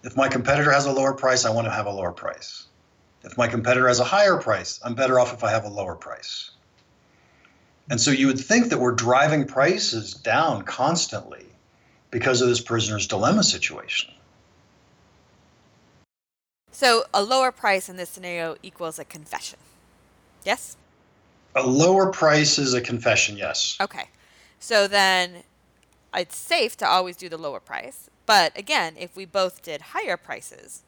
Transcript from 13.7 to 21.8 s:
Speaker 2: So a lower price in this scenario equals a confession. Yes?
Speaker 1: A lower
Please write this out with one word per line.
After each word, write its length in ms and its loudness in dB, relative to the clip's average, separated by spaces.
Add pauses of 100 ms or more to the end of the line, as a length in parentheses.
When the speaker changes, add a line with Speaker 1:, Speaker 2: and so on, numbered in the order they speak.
Speaker 2:
So 340 2 (100)
a 80 4
lower 300 2
price 360 -2
in 80 -16
this 140 -12
scenario 520 -8
equals 360 -10
a 60 -14
confession. 540 -14 (840)
Yes? 320 -6 (800)
Speaker 1:
A 120 0
lower 460 4